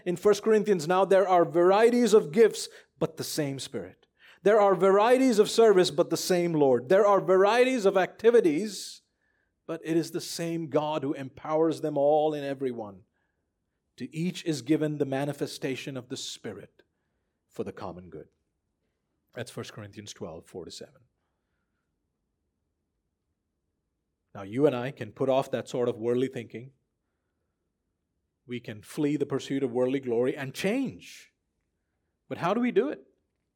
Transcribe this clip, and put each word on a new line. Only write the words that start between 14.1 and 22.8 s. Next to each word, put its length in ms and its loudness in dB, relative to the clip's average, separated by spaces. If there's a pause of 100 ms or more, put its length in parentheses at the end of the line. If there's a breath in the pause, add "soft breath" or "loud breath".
each 300 -6
is 160 -4
given 380 -2
the 80 -4
manifestation 920 -8
of 140 -14
the 80 -10
Spirit 640 -16 (640)
for 160 -10
the 80 -10
common 380 -14
good." 180 -18 (1040)
That's 160 -14
First 220 -14
Corinthians 400 -18
twelve, 320 -16
four 220 -16
to 40 -18
seven. 300 -20 (3250)